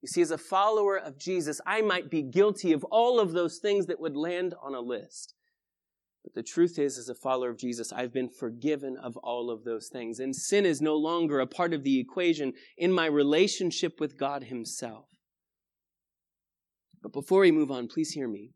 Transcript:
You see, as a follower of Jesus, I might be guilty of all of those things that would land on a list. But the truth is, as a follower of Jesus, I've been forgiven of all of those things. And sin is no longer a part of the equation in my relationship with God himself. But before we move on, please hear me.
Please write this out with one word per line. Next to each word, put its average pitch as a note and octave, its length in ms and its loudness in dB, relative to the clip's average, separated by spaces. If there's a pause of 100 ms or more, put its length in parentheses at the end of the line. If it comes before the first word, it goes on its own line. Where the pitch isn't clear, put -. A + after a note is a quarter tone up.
You - 40 -14
see, - 140 0
as E3 100 4
a D#3+ 80 -2
follower G3+ 600 2
of C#3 200 -10
Jesus, D#3+ 460 -4
I G#3 160 0
might F3+ 300 0
be D#3+ 120 0
guilty F#3 500 4
of D3 120 2
all A#3 340 4
of F#3+ 140 2
those E3+ 240 0
things G3+ 300 0
that E3+ 120 -4
would D3+ 180 -4
land F3 460 -2
on C#3 120 -8
a B2 80 -6
list. - 520 -8 (880)
But - 120 -20
the A2+ 80 -8
truth E3+ 360 2
is, C#3 200 0
as A#2 100 -12
a B2 60 -8
follower B2+ 340 -2
of A2+ 100 -6
Jesus, A#2 320 -6
I've A#2+ 220 -6
been B2+ 160 -2
forgiven C3 720 -4
of A#2+ 180 -12
all A#2+ 340 -6
of A2+ 140 -10
those A2+ 240 -6
things. A#2 320 -10
And C3+ 160 -6
sin G3+ 300 2
is D3+ 160 2
no D#3 120 2
longer D#3 460 0
a C3 60 0
part F3 260 -2
of D3 120 -4
the C3+ 140 2
equation D3+ 540 0 (240)
in F3 160 2
my E3+ 140 2
relationship D#3+ 920 2
with D3 200 -6
God C#3 260 -4
himself. A#2 640 -10 (1900)
But - 120 -14
before F3+ 280 2
we F#3 100 10
move D#3 200 4
on, B2 180 -6
please - 240 -4
hear C3+ 160 -4
me. G#2+ 280 -10